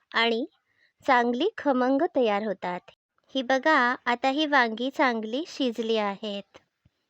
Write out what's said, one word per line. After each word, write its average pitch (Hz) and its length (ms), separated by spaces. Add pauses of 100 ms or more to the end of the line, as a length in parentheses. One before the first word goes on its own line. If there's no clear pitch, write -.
(120)
आणि 226 340 (600)
चांगली 247 420 (100)
खमंग 269 440 (140)
तयार 214 260
होतात. 185 380 (540)
ही 269 80
बघा, 262 520 (120)
आता 240 220
ही 294 180
वांगी 247 440
चांगली 240 560
शिजली 226 500
आहेत. 202 640 (520)